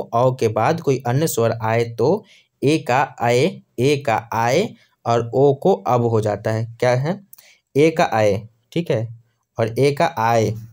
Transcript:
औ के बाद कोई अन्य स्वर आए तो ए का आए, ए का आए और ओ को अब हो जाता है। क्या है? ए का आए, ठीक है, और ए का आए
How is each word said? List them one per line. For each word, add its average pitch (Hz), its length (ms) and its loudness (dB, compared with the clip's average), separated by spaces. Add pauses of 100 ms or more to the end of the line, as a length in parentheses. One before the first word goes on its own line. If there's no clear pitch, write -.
(140)
औ 127 220 2
के 117 140 0
बाद 123 320 0
कोई 131 260 0
अन्य 143 200 0
स्वर 117 360 -2
आए 113 280 0
तो 143 320 0 (380)
ए 147 160 2 (100)
का 127 140 2 (200)
आए, 120 220 2 (360)
ए 143 200 2
का 113 180 -2 (180)
आए 127 320 0 (380)
और 117 300 0
ओ 139 200 4
को 185 180 0 (140)
अब 120 180 2
हो 113 160 2
जाता 104 300 -2
है। 110 140 -2 (100)
क्या 123 220 0
है? 160 220 -4 (560)
ए 151 160 4
का 165 220 0
आए, 107 340 2 (260)
ठीक 170 180 -4
है, 113 160 -2 (500)
और 113 220 -2
ए 139 140 4
का 139 120 0 (140)
आए 113 320 2 (220)